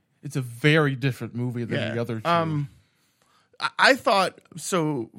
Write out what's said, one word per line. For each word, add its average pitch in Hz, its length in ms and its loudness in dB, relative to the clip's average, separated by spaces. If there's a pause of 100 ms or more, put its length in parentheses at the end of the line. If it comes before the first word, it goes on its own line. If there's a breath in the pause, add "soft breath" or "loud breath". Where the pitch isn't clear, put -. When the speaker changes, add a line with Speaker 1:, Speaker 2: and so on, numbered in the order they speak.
(240)
Speaker 1:
It's 147 140 -12
a 135 40 0
very 139 540 2
different 120 400 -4
movie 120 300 -4
than - 140 -4
Speaker 2:
Yeah. 78 140 -4
Speaker 1:
the 117 80 -4
other 113 200 -6
two. 156 80 -4
Speaker 2:
Um, 160 400 0 (920 soft breath)
I, - 180 -4
I 226 180 6
thought, 202 460 0 (160)
so 151 600 -2